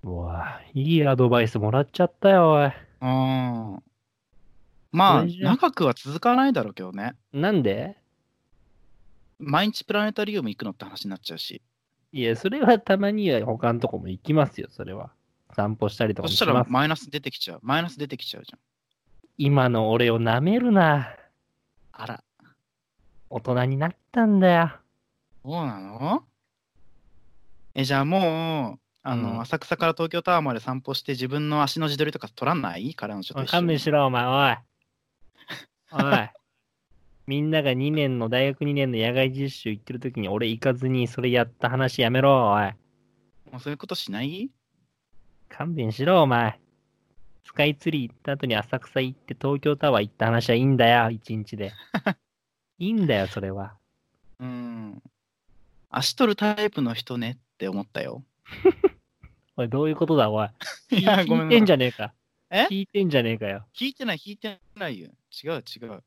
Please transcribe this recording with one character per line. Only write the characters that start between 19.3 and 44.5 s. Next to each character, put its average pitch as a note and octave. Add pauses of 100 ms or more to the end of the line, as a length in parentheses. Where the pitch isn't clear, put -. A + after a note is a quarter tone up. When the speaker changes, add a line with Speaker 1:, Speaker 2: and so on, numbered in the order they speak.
Speaker 1:
今 C#3
の A2
俺 A#2+
を A2+
舐 A2+
め F#3
る B3
な。 D#3 (800)
Speaker 2:
あ -
ら。 - (1080)
Speaker 1:
大 B2
人 B2
に C3+
な D#3
っ - (160)
た A#3
ん G#3
だ F#3
よ。 E3+ (720)
Speaker 2:
そ C3+
う E3
な G#2+
の？ A#2 (1500)
え、 C#3
じ C3
ゃ C3+
あ C#3
も D#3+
う、 - (240)
あ C3
の、 A2
Speaker 1:
う -
ん。 A#2
Speaker 2:
浅 D3+
草 -
か E3+
ら D#3+
東 E3
京 E3+
タ F#3
ワ F3
ー -
ま C#3
で A2+
散 C3
歩 C3+
し -
て -
自 B2+
分 D3+
の D3
足 C#3+
の D#3
自 C#3+
撮 D3+
り D3+
と -
か -
撮 -
ら D#3+
な G2
い？ B2
彼 G#2
女 G2+
と -
一 -
緒 -
に。 C#3
Speaker 1:
お -
い、 B2+
勘 F3
弁 D#3
し D3+
ろ、 C#3+
お C3
前、 B2
お C3
い。 A2+ (1300)
お D3+ (160)
い。 G#2+ (500)
Speaker 2:
<laughs> -
Speaker 1:
み C#3
ん D#3
な D#3
が C#3
二 C3+
年 C#3
の、 A2+
大 B2+
学 C#3
二 D3
年 C3+
の A#2
野 A2+
外 C3
実 C#3
習 -
行 G#2
っ -
て -
る B2+
時 B2
に F#2+
俺 A2
行 A2+
か C3
ず B2+
に B2+
そ A#2+
れ B2
や B2
っ A#2
た -
話 C3
や A#2
め B2+
ろ、 C3
お G#2
い。 G#2 (880)
Speaker 2:
も B2+
う -
そ C#3+
う -
い -
う D3
こ -
と F#3
し -
な G#2+
い？ F#3 (1000)